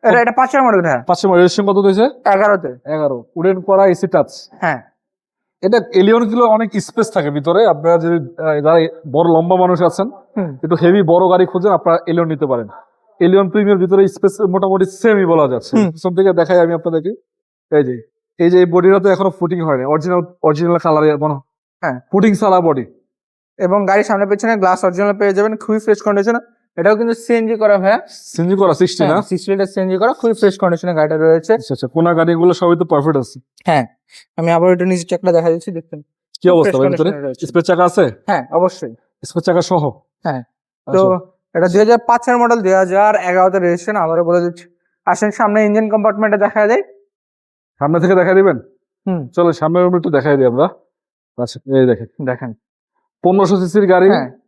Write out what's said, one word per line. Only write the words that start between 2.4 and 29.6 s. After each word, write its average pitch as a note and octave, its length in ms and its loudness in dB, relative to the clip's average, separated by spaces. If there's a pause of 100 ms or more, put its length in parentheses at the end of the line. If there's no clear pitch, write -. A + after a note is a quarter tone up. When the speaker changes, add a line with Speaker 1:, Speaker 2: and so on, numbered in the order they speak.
Speaker 2:
এগারো। C3+ 560 -6 (120)
উডেন F#3 260 -2
করা, G3 260 2
এসি F3+ 200 0
টাচ। - 420 -4 (120)
Speaker 1:
হ্যাঁ। D3 200 -4 (800)
Speaker 2:
এটা G#3 160 0 (160)
এলিয়ন G#3 360 4
গুলো A#3 160 0
অনেক A3 240 0 (100)
স্পেস A3+ 320 -4
থাকে D3 180 -2
ভিতরে। E3 360 0
আপনারা E3+ 320 2
যদি, E3+ 180 0
আহ, D3+ 460 -4
যারা D#3+ 180 4 (320)
বড় E3 220 2
লম্বা E3+ 220 2
মানুষ F3+ 260 2
আছেন, F#3+ 280 -2 (280)
Speaker 1:
হুম। D#3 260 -8
Speaker 2:
একটু E3 120 -2
হেভি F3+ 260 2
বড় F3 280 2
গাড়ি F3+ 160 4
খোঁজেন, F3+ 260 -2
আপনারা E3+ 260 0 (100)
এলিয়ন E3+ 200 -2
নিতে D3+ 180 -4
পারেন। A#2+ 220 -4 (520)
এলিয়ন F#3 300 2
প্রিমিয়ার G3+ 300 0
ভিতরে F#3+ 280 2
স্পেস G3 340 -2
মোটামুটি F#3+ 440 0
সেমই G3 400 0
বলা D#3+ 220 2
যাচ্ছে। B2+ 300 -4
Speaker 1:
হুম। G3 140 0
Speaker 2:
পিছন E3+ 240 -6
থেকে F#3+ 180 2
দেখাই E3+ 260 2
আমি E3+ 140 2
আপনাদেরকে। E3 400 -4 (580)
এই D3+ 120 2
যে, B2 180 -6 (360)
এই E3+ 120 2
যে F3+ 100 4
এই F3+ 60 6
বডিটা F3+ 340 2
তো G3 100 0
এখনো F#3 220 0
ফুটিং F3 300 -4
হয়নি। C3+ 240 -2
অরিজিনাল, E3 360 -2 (220)
অরিজিনাল E3 340 0
কালারে D3+ 380 2
মনে D3 180 -4
হয়। C#3 80 -10 (400)
Speaker 1:
হ্যাঁ। C3 180 -6 (120)
Speaker 2:
ফুটিং G3+ 240 2
ছাড়া F#3 260 2
বডি। C#3 240 -2 (720)
Speaker 1:
এবং G3 280 -2
গাড়ির G3+ 180 2
সামনে G3+ 220 -2
পেছনে G#3 300 -2
গ্লাস F#3 300 0
অরিজিনাল G3 320 -2
পেয়ে G3+ 160 0
যাবেন, G#3+ 240 -2
খুবই G#3+ 220 -4
ফ্রেশ G#3 220 -2
কন্ডিশন। G#3 340 0 (420)
এটাও G3 180 2
কিন্তু A#3 180 -4
সিএনজি A3+ 420 -2
করা G#3 220 2
ভাইয়া। G3 300 0
Speaker 2:
সিএনজি - 480 -4
করা, F#3+ 180 2
সিক্সটি F3 300 -2
Speaker 1:
হ্যাঁ, D3+ 120 2
Speaker 2:
না? G3+ 60 0
Speaker 1:
সিক্সটি F#3+ 300 -8
লিটার G3 140 0